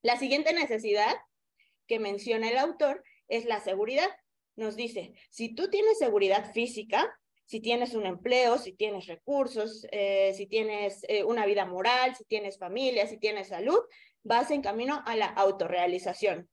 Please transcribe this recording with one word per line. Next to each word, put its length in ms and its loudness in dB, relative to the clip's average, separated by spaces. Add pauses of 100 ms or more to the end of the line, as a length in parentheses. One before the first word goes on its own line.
La 140 2
siguiente 360 2
necesidad 640 0 (720)
que 120 -2
menciona 520 -2
el 80 2
autor 440 0 (240)
es 200 -4
la 140 -2
seguridad. 480 0 (460)
Nos 220 -6
dice, 380 -8 (160)
si 240 -8
tú 160 -2
tienes 280 4
seguridad 540 2
física, 680 -2 (280)
si 140 -8
tienes 340 -2
un 100 -2
empleo, 540 2
si 160 -8
tienes 320 -4
recursos, 840 -4
eh, 460 2
si 100 -8
tienes, 640 -2
eh, 160 2
una 220 2
vida 180 2
moral, 500 2
si 120 -18
tienes 320 -6
familia, 480 0
si 120 -10
tienes 300 -4
salud, 320 2 (440)
vas 260 2
en 120 0
camino 440 -2
a 100 -2
la 100 2
autorrealización 1300 0